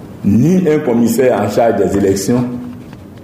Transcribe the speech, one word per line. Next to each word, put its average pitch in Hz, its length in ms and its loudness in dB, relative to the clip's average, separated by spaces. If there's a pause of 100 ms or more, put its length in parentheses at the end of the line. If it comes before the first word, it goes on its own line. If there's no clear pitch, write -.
(240)
ni 151 440 2
un 151 120 2
commissaire 117 600 2
en 104 80 -2
charge 113 280 2
des 95 200 0
élections, 98 480 0 (800)